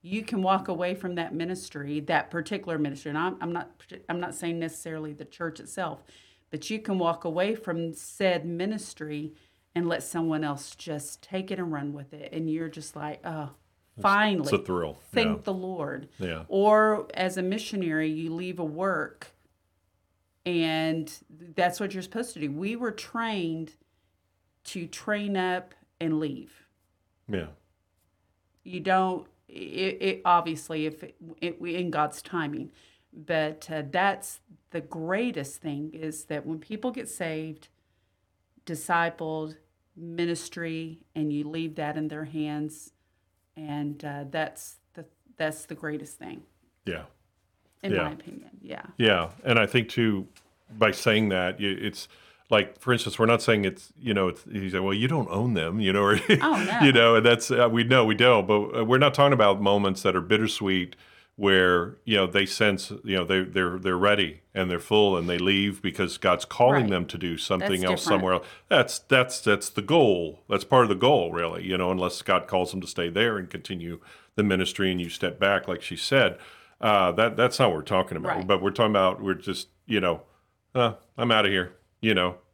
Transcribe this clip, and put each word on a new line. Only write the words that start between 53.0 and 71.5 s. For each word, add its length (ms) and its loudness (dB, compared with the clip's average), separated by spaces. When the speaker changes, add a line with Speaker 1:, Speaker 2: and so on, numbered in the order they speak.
Speaker 2:
we're 80 6
not 160 4
saying 220 4
it's, 340 -4
you 140 -2
know, 160 2
it's, 180 -6
you 240 -6
say, 80 -2
"Well, 160 0
you 140 0
don't 220 0
own 240 0
them," 260 0
you 120 4
know, 100 4
or, 220 6
<laughs> 40 -4
Speaker 1:
Oh, 260 2
no. 180 -2
Speaker 2:
you 60 8
know, 240 8
and 80 6
that's, 260 4
uh, 200 6
we, 140 2
no, 200 6
we 100 4
don't, 320 6
but, 340 2
uh, 40 2
we're 140 4
not 160 6
talking 180 6
about 300 6
moments 400 2
that 140 2
are 40 2
bittersweet 760 0
where, 680 4
you 120 0
know, 120 4
they 180 2
sense, 440 0
you 140 0
know, 80 0
they, 180 2
they're, 360 0
they're 200 0
ready 440 2
and 160 0
they're 80 -2
full 380 4
and 120 -2
they 100 0
leave 440 2
because 340 -2
God's 280 2
calling 380 4
Speaker 1:
Right. 80 0
Speaker 2:
them 160 0
to 120 -10
do 180 -4
something 440 0
Speaker 1:
That's 40 0
Speaker 2:
else 200 0
Speaker 1:
different. 160 2
Speaker 2:
somewhere 140 2
else. 120 -2
That's, 320 2
that's, 400 2
that's 280 2
the 140 -4
goal. 640 2
That's 140 0
part 220 6
of 60 2
the 40 4
goal, 380 4
really, 320 -4